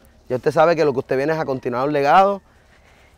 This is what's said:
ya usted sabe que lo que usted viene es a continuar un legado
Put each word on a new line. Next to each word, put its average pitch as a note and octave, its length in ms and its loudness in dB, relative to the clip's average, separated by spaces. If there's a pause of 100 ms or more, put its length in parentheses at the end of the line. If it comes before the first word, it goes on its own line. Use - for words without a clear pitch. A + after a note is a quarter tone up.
(280)
ya B2 80 -4
usted C#3 160 -2
sabe D#3+ 240 2
que D#3 80 0
lo D3 80 2
que A#2+ 80 -4
usted C3 160 -4
viene D#3+ 160 -2
es D#3 80 -2
a D#3 60 -6
continuar C3 420 -6
un D3+ 60 -4
legado F#3 460 2 (760)